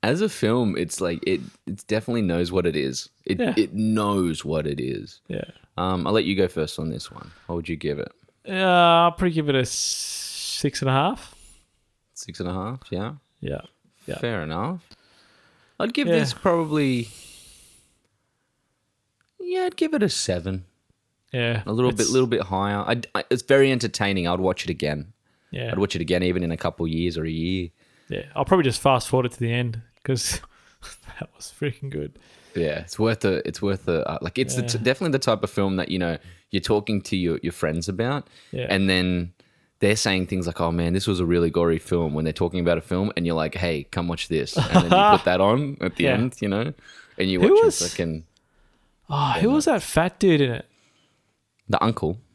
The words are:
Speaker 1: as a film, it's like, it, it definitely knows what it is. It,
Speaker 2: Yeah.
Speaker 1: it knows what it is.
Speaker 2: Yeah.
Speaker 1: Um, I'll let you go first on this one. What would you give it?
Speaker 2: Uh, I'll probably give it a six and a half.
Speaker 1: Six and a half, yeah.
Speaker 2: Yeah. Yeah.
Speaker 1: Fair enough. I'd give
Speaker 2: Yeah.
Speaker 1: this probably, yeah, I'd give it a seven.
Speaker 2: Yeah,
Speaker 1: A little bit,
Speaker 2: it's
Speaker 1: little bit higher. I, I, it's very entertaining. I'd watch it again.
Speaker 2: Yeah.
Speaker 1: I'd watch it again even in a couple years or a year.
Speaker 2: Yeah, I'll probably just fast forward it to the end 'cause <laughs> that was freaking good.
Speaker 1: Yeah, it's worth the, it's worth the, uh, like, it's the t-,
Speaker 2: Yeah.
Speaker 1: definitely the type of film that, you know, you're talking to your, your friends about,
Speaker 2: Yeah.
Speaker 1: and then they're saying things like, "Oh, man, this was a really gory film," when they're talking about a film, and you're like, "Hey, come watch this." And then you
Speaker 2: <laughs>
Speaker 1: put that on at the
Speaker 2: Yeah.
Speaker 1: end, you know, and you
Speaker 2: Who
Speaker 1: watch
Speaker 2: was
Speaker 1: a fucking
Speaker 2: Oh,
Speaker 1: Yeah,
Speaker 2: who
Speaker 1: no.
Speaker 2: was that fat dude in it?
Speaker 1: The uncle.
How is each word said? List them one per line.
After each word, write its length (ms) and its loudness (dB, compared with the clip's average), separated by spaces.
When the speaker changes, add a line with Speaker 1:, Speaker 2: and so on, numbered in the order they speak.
Speaker 1:
as 160 0
a 80 0
film, 480 0
it's 240 -4
like, 260 -2
it, 140 0
it 220 -10
definitely 340 -2
knows 300 0
what 140 2
it 100 0
is. 320 -4
It, 160 -2
Speaker 2:
Yeah. 160 0
Speaker 1:
it 180 0
knows 680 0
what 240 -2
it 100 -4
is. 480 -8
Speaker 2:
Yeah. 180 -8
Speaker 1:
Um, 280 -2
I'll 60 0
let 140 4
you 100 0
go 100 2
first 320 -4
on 120 -4
this 200 -10
one. 220 -18
What 100 -6
would 120 -6
you 80 -4
give 220 -4
it? 140 -8
Speaker 2:
Uh, 40 -6
I'll 600 6
probably 200 0
give 160 0
it 80 2
a 100 4
six 1120 -6
and 80 0
a 40 2
half. 420 -2
Speaker 1:
Six 240 -14
and 100 -4
a 40 -4
half, 380 -6
yeah. 240 -6
Speaker 2:
Yeah. 220 -8
Yeah. 120 -8
Speaker 1:
Fair 240 -4
enough. 460 -6
I'd 120 -2
give 140 0
Speaker 2:
Yeah. 140 4
Speaker 1:
this 120 0
probably, 760 0
yeah, 240 -2
I'd 120 -2
give 180 0
it 80 4
a 60 4
seven. 560 -2
Speaker 2:
Yeah, 340 0
Speaker 1:
A 60 -2
little 180 4
bit, 120 -2
Speaker 2:
it's 80 4
Speaker 1:
little 180 4
bit 140 2
higher. 360 0
I, 220 0
I, 160 -2
it's 120 2
very 280 6
entertaining. 580 0
I'd 120 0
watch 240 0
it 60 -6
again. 420 -4
Speaker 2:
Yeah. 160 -6
Speaker 1:
I'd 60 -2
watch 180 0
it 60 -2
again 200 2
even 200 2
in 100 -2
a 40 -4
couple 300 -4
years 300 -2
or 80 -4
a 60 -4
year. 400 -4
Speaker 2:
Yeah, 140 -6
I'll 80 0
probably 200 2
just 160 0
fast 280 2
forward 180 2
it 60 -4
to 80 -12
the 120 -2
end 280 -4
'cause 360 -2
<laughs> 380 -20
that 160 -12
was 240 -18
freaking 320 -6
good. 280 -8
Speaker 1:
Yeah, 260 0
it's 180 -14
worth 220 2
the, 260 0
it's 140 -8
worth 240 -2
the, 240 0
uh, 140 -4
like, 160 -6
it's 160 -2
the 80 0
t-, 160 -2
Speaker 2:
Yeah. 60 -4
Speaker 1:
definitely 280 2
the 60 2
type 240 2
of 80 -2
film 260 0
that, 140 -2
you 80 -2
know, 180 0
you're 120 0
talking 400 0
to 140 -4
your, 260 0
your 100 -4
friends 360 -2
about, 400 -4
Speaker 2:
Yeah. 200 -6
Speaker 1:
and 180 2
then 440 2
they're 160 4
saying 320 0
things 180 -2
like, 120 -4
"Oh, 140 2
man, 220 2
this 120 0
was 140 0
a 60 2
really 240 4
gory 280 2
film," 360 -2
when 100 -2
they're 80 -2
talking 280 -2
about 180 2
a 20 -4
film, 360 -2
and 100 -2
you're 80 0
like, 220 -2
"Hey, 340 -2
come 180 -4
watch 200 -6
this." 280 -2
And 340 2
then 80 6
you 120 6
Speaker 2:
<laughs> 80 6
Speaker 1:
put 80 -6
that 140 4
on 420 2
at 140 -4
the 80 2
Speaker 2:
Yeah. 100 2
Speaker 1:
end, 260 -2
you 80 -2
know, 240 -2
and 120 0
you 120 2
Speaker 2:
Who 100 8
Speaker 1:
watch 120 8
Speaker 2:
was 180 2
Speaker 1:
a 80 -2
fucking 340 -4
Speaker 2:
Oh, 240 0
Speaker 1:
Yeah, 80 -2
Speaker 2:
who 60 4
Speaker 1:
no. 80 4
Speaker 2:
was 100 0
that 160 2
fat 360 0
dude 220 6
in 100 2
it? 160 -6
Speaker 1:
The 160 2
uncle. 340 -2